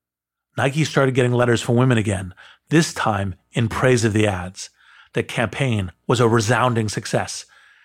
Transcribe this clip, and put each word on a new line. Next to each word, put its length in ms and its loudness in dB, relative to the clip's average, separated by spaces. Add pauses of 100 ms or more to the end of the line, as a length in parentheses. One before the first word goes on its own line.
(580)
Nike 260 0
started 300 0
getting 180 2
letters 300 2
from 140 0
women 200 4
again, 380 -4 (340)
this 240 2
time 440 -4 (160)
in 180 -2
praise 340 2
of 80 2
the 140 2
ads. 420 -6 (460)
The 80 -2
campaign 680 -4 (140)
was 140 0
a 80 4
resounding 600 2
success, 560 -6 (400)